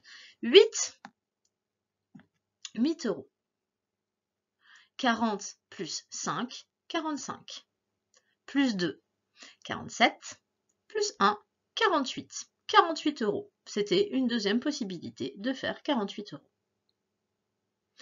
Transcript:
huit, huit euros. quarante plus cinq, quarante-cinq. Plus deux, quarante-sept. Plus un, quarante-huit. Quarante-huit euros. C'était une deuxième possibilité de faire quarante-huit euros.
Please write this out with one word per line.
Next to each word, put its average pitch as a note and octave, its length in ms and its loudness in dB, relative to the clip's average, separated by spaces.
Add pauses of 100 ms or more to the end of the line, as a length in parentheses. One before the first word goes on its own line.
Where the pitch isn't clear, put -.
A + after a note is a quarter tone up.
(440)
huit, F4+ 560 6 (1800)
huit D4 320 0
euros. - 240 -6 (1700)
quarante A3 600 -2 (120)
plus - 400 -10
cinq, F#3 560 -8 (220)
quarante-cinq. - 760 -8 (800)
Plus C4+ 300 2
deux, F3 280 -4 (600)
quarante-sept. - 760 -2 (460)
Plus G#4 320 -2
un, G3+ 180 4 (380)
quarante-huit. - 760 -2 (180)
Quarante-huit E4 540 4
euros. - 300 -2 (140)
C'était G3+ 440 2
une B3+ 180 0
deuxième A3 320 2
possibilité F3 800 -6
de A#3+ 160 -4
faire - 300 -6
quarante-huit G#3 500 -4
euros. - 160 -18 (1500)